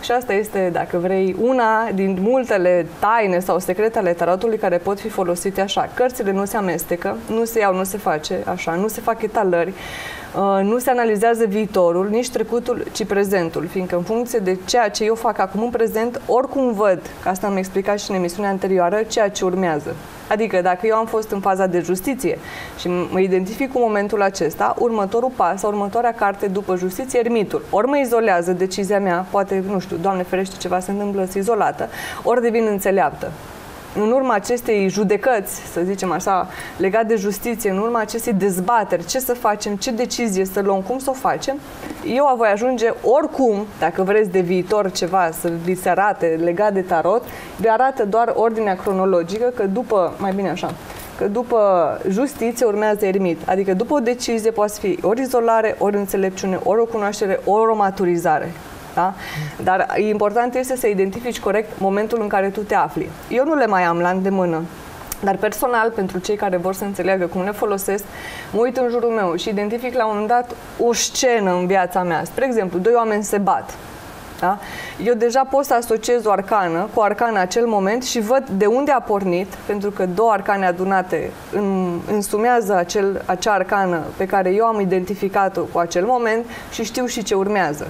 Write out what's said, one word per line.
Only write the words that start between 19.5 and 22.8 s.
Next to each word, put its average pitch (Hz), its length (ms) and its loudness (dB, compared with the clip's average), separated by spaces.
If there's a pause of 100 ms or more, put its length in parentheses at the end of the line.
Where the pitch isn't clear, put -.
Adică, 208 320 2
dacă 180 260 0
eu 220 80 4
am 226 100 0
fost 220 260 -2
în 202 80 -2
faza 190 260 2
de 175 140 2
justiție 185 580 -2 (420)
și - 80 -6 (240)